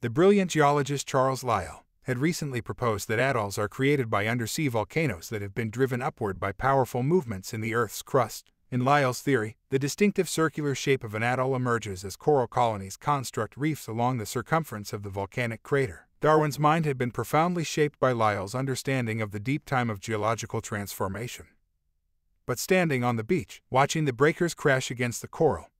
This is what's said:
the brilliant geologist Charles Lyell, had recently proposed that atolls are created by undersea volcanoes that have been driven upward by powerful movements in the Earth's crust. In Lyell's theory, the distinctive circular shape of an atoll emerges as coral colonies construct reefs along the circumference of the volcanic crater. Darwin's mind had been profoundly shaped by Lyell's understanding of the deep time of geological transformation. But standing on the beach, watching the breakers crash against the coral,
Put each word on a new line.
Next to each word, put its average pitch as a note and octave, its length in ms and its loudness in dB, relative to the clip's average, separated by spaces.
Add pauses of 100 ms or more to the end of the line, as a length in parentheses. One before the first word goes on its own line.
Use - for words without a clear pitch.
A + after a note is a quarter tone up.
the B2 100 -4
brilliant F#3 420 4
geologist C#3+ 560 2
Charles C3 340 2
Lyell, G#2+ 420 -2 (180)
had A#2+ 160 -4
recently C#3+ 420 -2
proposed G#2+ 480 -4
that A2 100 0
atolls A#2+ 400 0
are G#2 100 0
created C3+ 400 0
by G#2+ 200 0
undersea A#2+ 400 -2
volcanoes A#2 600 -2
that G#2 140 -6
have G2+ 120 -10
been A2+ 160 -4
driven B2 300 0
upward A#2 380 -4
by G2 140 -2
powerful C3 500 0
movements B2+ 500 -2
in A2 80 -6
the A2 140 -4
Earth's A#2 280 -2
crust. - 500 -2 (180)
In B2 140 -2
Lyell's C3+ 360 2
theory, A2+ 380 0 (100)
the C3+ 100 0
distinctive F3+ 500 0
circular D3+ 460 0
shape C3+ 300 0
of G#2 100 -8
an G#2+ 80 -4
atoll B2+ 320 0
emerges A2 500 -2
as F#2+ 120 -10
coral C#3 300 4
colonies G#2+ 500 0
construct B2+ 600 -2
reefs D3 300 -4
along A#2+ 300 0
the A2 80 -4
circumference A#2+ 720 -4
of G#2 80 -8
the G2 80 -8
volcanic A2 520 -4
crater. C3+ 460 -2 (140)
Darwin's D3+ 360 4
mind D3+ 280 4
had C#3 100 0
been B2 140 -2
profoundly D#3+ 540 0
shaped D3 360 0
by C3 120 4
Lyell's G#2+ 420 2
understanding B2+ 680 -2
of G#2 120 -4
the G#2+ 80 -6
deep C3+ 260 -2
time B2 240 0
of G#2 100 -6
geological A2 640 -2
transformation. G2+ 840 -8 (960)
But A#2 120 -2
standing E3 460 2
on B2 120 2
the A2 80 -2
beach, - 460 -2
watching C#3+ 360 2
the C3+ 60 2
breakers D#3 420 2
crash C3 360 2
against A#2+ 300 -4
the A#2+ 80 -12
coral, B2 400 0 (120)